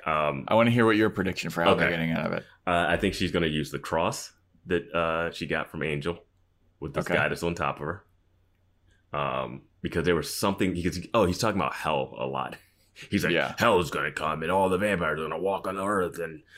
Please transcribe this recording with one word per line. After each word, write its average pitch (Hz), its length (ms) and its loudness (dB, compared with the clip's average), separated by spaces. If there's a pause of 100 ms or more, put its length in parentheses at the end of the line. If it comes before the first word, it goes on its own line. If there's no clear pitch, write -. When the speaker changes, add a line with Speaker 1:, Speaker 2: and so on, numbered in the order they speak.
Speaker 1:
Um, 76 440 0
Speaker 2:
I 107 60 4
wanna 117 160 6
hear 120 140 6
what 110 120 6
your 107 120 6
prediction 90 420 -2
for 85 120 0
how 85 120 6
they're 82 120 2
Speaker 1:
Okay. 85 80 0
Speaker 2:
getting 82 160 0
out 82 140 0
of 50 80 -2
it. - 100 -4 (240)
Speaker 1:
Uh, 87 220 2
I 85 80 4
think 95 160 2
she's 87 180 -2
gonna 85 160 2
use 76 240 -2
the 69 80 -4
cross - 540 -2 (320)
that, 87 280 -2
uh, 82 380 0
she 82 140 -8
got 76 260 -4
from 76 120 -6
Angel 78 380 -4 (600)
with 73 120 -8
this - 120 -2
Speaker 2:
Okay. 87 100 -2
Speaker 1:
guy 76 140 2
that's 76 140 -6
on 85 120 0
top 71 240 -2
of 73 60 -8
her. 87 180 -8 (1120)
Um, 65 480 -4 (200)
because 82 240 -2
there 87 100 4
was 80 180 -2
something, 98 400 0
because, 87 260 -2 (140)
oh, 107 120 6
he's 87 120 2
talking 104 240 0
about 67 140 0
hell 69 420 -2
a 65 80 -4
lot. 65 360 -4
<laughs> - 480 -20
He's 92 140 0
like, 82 100 2
Speaker 2:
Yeah. 73 240 0
Speaker 1:
"Hell 110 220 4
is 76 100 -2
gonna 73 220 -4
come 78 320 -4
and 85 80 -2
all 95 160 4
the 92 100 2
vampires 87 420 0
are 78 40 -4
gonna 80 160 -4
walk 95 260 -2
on 95 100 -4
the 95 100 -4
earth 92 340 -2
and 80 240 -8 (140)